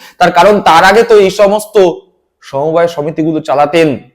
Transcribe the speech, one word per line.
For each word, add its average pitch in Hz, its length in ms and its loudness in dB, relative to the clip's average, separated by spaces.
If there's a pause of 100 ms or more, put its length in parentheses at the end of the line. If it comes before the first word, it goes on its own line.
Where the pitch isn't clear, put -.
(180)
তার 180 140 0
কারণ 202 300 2
তার 165 240 2
আগে 202 180 2
তো 233 200 2
এই 185 160 0
সমস্ত 208 360 -2 (680)
সমবায় 160 520 -2
সমিতিগুলো 156 460 -6
চালাতেন 151 480 0 (260)